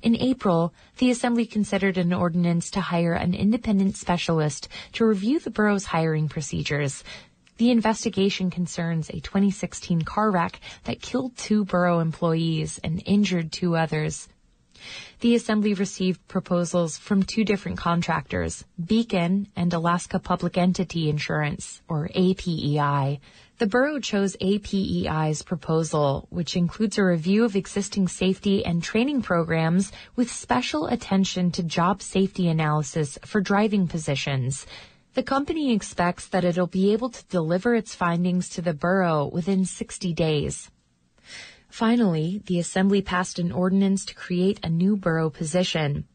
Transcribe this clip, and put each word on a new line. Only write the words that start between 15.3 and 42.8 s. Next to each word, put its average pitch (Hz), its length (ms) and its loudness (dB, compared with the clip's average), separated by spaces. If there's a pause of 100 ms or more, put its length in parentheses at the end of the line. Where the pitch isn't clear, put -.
Assembly 214 400 2
received 185 520 -2
proposals 175 720 0
from 196 260 2
two 220 220 0
different 196 320 -2
contractors, 165 880 -2 (180)
Beacon 202 720 0
and 175 200 0
Alaska 170 440 0
Public - 380 -2
Entity 175 540 0
Insurance, 151 760 -4
or 156 280 -4
A 185 180 4
P 156 440 -2
E 151 40 0
I. 143 400 0 (380)
The 233 80 0
borough 254 340 2
chose 196 400 -2
A 196 200 2
P 185 420 -2
E - 60 -2
I's 156 340 0
proposal, 156 880 -2
which 170 260 -4
includes 185 400 0
a 202 80 4
review 185 400 2
of 202 120 0
existing 196 520 -2
safety 190 560 0
and 170 180 -2
training 254 380 0
programs 170 720 0 (240)
with 240 160 0
special 247 540 -2
attention 196 640 0
to 180 120 -6
job 175 380 0
safety 190 480 0
analysis 151 800 0
for 208 160 0
driving 202 440 2
positions. 139 800 -4 (460)
The 262 120 -2
company 285 500 0
expects - 540 -2
that 180 160 0
it'll 175 240 2
be 190 240 2
able 233 180 0
to - 160 -18
deliver 185 480 0
its 226 220 -2
findings 180 540 0
to - 120 -8
the 170 100 0
borough 170 540 2
within 190 380 0
sixty 185 500 -6
days. 151 560 -2 (960)
Finally, 202 800 2
the 175 140 0
Assembly 190 420 2